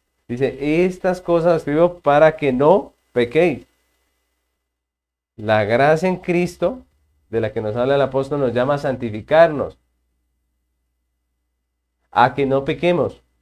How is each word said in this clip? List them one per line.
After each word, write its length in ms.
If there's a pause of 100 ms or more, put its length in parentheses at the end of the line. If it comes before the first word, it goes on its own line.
(280)
Dice, 560
"Estas 360
cosas 360
escribo 420
para 380
que 160
no 400 (200)
pequéis". 540 (1700)
La 280
gracia 440
en 100
Cristo, 600 (520)
de 100
la 120
que 80
nos 140
habla 220
el 60
apóstol, 360
nos 140
llama 220
a 40
santificarnos, 1000 (2250)
a 220
que 120
no 180
pequemos. 560 (220)